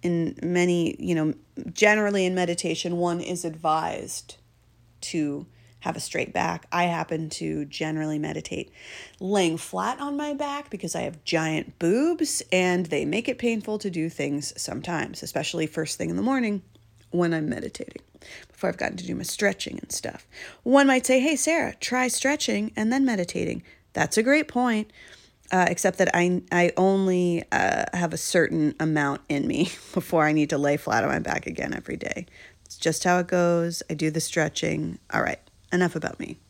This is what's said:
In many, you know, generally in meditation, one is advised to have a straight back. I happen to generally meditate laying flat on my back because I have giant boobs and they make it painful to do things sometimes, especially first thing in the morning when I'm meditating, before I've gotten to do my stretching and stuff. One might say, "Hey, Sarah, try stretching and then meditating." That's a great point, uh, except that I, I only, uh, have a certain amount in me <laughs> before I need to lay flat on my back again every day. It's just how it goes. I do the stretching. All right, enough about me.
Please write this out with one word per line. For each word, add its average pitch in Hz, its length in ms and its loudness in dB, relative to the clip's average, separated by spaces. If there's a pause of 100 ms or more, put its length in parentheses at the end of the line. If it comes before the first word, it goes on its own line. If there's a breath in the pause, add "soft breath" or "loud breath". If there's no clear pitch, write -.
In 170 400 0
many, 175 560 2
you 180 160 0
know, 156 180 0 (380)
generally 208 540 4
in 185 100 0
meditation, 175 640 -2
one 175 220 0
is 175 260 -6
advised 160 880 -4 (680)
to 147 460 -4 (320 soft breath)
have - 160 -4
a - 40 -8
straight - 320 -4
back. 170 400 -2
I 175 120 2
happen 160 480 -2
to 156 340 -4
generally 156 540 -4
meditate 156 520 -6 (480 loud breath)
laying 185 380 2
flat 208 420 -4
on 285 160 -4
my 294 200 -4
back 285 340 -6
because 180 260 -6
I 160 60 -4
have - 220 -8
giant 160 560 -2
boobs 294 720 2
and 180 340 4
they 151 200 -2
make 190 220 -2
it 254 120 -4
painful 220 400 -2
to 208 100 -4
do 165 180 -2
things 143 540 -4
sometimes, 156 600 -6
especially 160 420 -2
first 160 320 -4
thing 170 140 -4
in 170 40 -2
the 185 60 -2
morning 226 400 0 (520)
when 175 200 2
I'm 156 140 0
meditating, - 540 -8 (500 loud breath)
before - 180 -2
I've - 80 -4
gotten - 200 -4
to 180 80 -10
do 180 100 -4
my - 80 -6
stretching - 560 -2
and - 120 -12
stuff. - 360 -8 (360 loud breath)
One 269 240 8
might 262 180 4
say, 254 140 6
"Hey, 294 160 2
Sarah, 311 440 0
try 254 280 0
stretching 240 680 -2
and 220 160 2
then 269 140 4
meditating." - 580 -2 (300 soft breath)
That's - 240 0
a 220 60 4
great 294 240 4
point, 233 440 0 (600 loud breath)
uh, 180 180 6
except 180 300 0
that 185 140 6
I, 175 280 4 (100)
I 175 240 4
only, 185 760 2
uh, - 420 2
have 170 200 0
a 165 40 -6
certain 160 640 2
amount 151 500 0
in 143 180 0
me 170 240 0 (100)
<laughs> - 120 -20
before 165 320 2
I 151 60 4
need 151 180 4
to 151 80 0
lay 143 200 2
flat 110 260 0
on 143 60 2
my 139 100 0
back - 260 -4
again - 280 -6
every - 240 -8
day. - 280 -8 (400 loud breath)
It's - 120 -18
just - 260 -2
how 180 160 4
it 175 80 -2
goes. 170 600 2
I 165 40 -4
do 156 160 0
the 156 100 -2
stretching. 156 760 -2 (160)
All - 80 2
right, - 180 -2 (320)
enough 180 240 2
about - 240 -6
me. - 180 -10 (120)